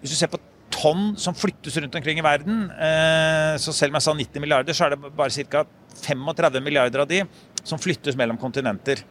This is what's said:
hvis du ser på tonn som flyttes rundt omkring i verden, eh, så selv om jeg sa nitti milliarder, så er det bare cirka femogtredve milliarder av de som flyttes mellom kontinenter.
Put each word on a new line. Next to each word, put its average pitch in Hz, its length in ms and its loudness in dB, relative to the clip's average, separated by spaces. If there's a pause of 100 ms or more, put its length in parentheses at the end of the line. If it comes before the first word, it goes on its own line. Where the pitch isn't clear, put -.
hvis 139 80 -10
du 156 60 -4
ser 156 180 0
på 170 60 -8 (320)
tonn 196 440 2
som 175 200 -4
flyttes 160 420 -4
rundt 143 160 -6
omkring 156 240 -2
i 160 80 0
verden, 165 460 2
eh, 160 880 2
så 156 140 -4
selv 143 200 2
om 147 100 0
jeg - 0 -
sa 156 120 2
nitti 147 260 -6
milliarder, 147 340 2
så 165 120 2
er 143 100 2
det 143 200 -16
bare 147 140 0
cirka 143 340 -2 (300)
femogtredve 147 680 0
milliarder 135 420 2
av 143 60 2
de 175 140 0 (420)
som 160 140 -6
flyttes 147 400 -2
mellom 117 200 0
kontinenter. 131 720 -4